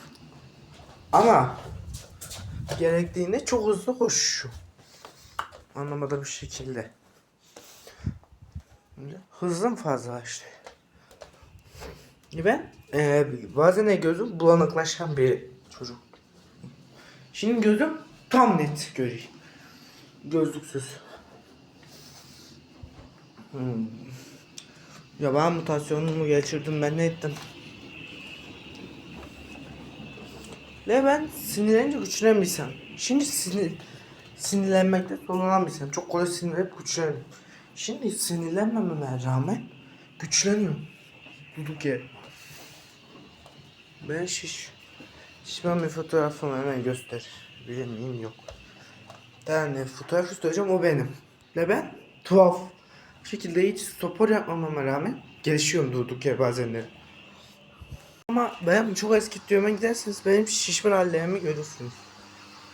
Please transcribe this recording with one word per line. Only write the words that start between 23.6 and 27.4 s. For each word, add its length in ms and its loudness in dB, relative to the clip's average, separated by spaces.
Ya 160 0
ben 180 4
mutasyonumu 720 -2
geçirdim, 540 0
ben 160 0
ne 80 2
ettim? 280 -2